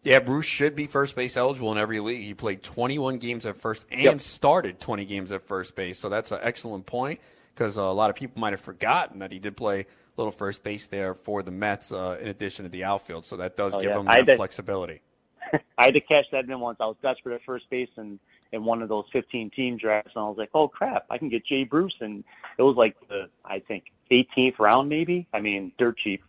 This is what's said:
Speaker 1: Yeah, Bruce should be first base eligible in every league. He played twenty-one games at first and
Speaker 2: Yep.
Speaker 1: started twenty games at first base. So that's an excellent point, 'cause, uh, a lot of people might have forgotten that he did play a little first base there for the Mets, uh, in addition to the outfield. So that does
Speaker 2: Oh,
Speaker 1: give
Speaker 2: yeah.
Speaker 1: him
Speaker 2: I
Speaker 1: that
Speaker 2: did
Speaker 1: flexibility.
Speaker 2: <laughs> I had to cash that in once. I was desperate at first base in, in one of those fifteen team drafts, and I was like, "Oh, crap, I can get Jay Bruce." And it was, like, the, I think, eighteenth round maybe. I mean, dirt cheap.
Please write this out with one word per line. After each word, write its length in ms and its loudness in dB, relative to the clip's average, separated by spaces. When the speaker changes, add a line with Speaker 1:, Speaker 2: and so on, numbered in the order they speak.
Speaker 1:
Yeah, 160 8
Bruce 260 0
should 300 0
be 100 -4
first 300 0
base 200 -4
eligible 360 0
in 80 0
every 200 0
league. 240 -4
He 120 -10
played 260 -6
twenty-one 560 -2
games 300 -6
at 80 -6
first 360 -8
and 100 -4
Speaker 2:
Yep. 200 8
Speaker 1:
started 580 2
twenty 260 -4
games 260 -6
at 100 -6
first 340 -8
base. 220 -6
So 120 -6
that's 220 -2
an 120 -4
excellent 420 -6
point, 360 -6
'cause, 220 -2
uh, 40 -2
a 100 0
lot 200 4
of 40 -4
people 240 -12
might 140 -2
have 80 -8
forgotten 580 -2
that 120 -12
he 80 -14
did 180 -8
play 240 0
a 40 -8
little 140 -2
first 320 -8
base 240 -8
there 280 -4
for 260 -6
the 100 -10
Mets, 400 -4
uh, 300 -6
in 60 -8
addition 360 -8
to 60 -12
the 140 -10
outfield. 420 -4
So 120 -12
that 200 -8
does 160 -2
Speaker 2:
Oh, 80 -2
Speaker 1:
give 100 0
Speaker 2:
yeah. 80 0
Speaker 1:
him 80 -2
Speaker 2:
I 100 8
Speaker 1:
that 80 8
Speaker 2:
did 120 10
Speaker 1:
flexibility. 640 -6
Speaker 2:
<laughs> 360 -6
I 80 8
had 100 8
to 60 4
cash 300 4
that 160 -4
in 120 -8
once. 200 -6
I 60 -2
was 160 -4
desperate 320 -4
at 120 -8
first 260 -10
base 260 -4
in, 220 -14
in 120 -6
one 200 0
of 60 -8
those 220 -2
fifteen 380 -4
team 280 -4
drafts, 380 0
and 80 -4
I 40 -4
was 100 -8
like, 160 -6
"Oh, 140 4
crap, 420 -2
I 80 -4
can 120 -4
get 160 -2
Jay 180 0
Bruce." 380 0
And 220 -8
it 40 2
was, 140 6
like, 200 6
the, 220 -8
I 160 -8
think, 260 -10
eighteenth 480 4
round 300 6
maybe. 440 -2
I 60 0
mean, 380 -4
dirt 200 2
cheap. 320 -4